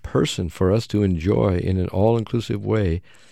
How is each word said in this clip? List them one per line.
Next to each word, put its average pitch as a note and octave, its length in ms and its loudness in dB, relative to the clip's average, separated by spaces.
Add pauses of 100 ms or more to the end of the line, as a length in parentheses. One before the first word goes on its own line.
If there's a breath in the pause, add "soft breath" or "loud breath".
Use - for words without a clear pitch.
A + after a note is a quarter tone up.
person C3 460 -2
for F#2 240 0
us A2+ 140 0
to G#2 160 0
enjoy F#2+ 540 2
in F#2+ 200 0
an F2+ 100 0
all-inclusive A2 800 0
way, G2+ 360 0 (300 soft breath)